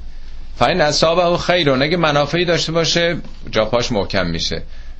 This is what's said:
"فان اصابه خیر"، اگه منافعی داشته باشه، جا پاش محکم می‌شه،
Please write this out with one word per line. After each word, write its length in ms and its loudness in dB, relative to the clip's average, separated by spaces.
"فان 240 2
اصابه 580 2
خیر"، 320 2
اگه 260 2
منافعی 480 2
داشته 280 0
باشه، 440 0
جا 140 2
پاش 280 0
محکم 340 0
می‌شه، 360 -2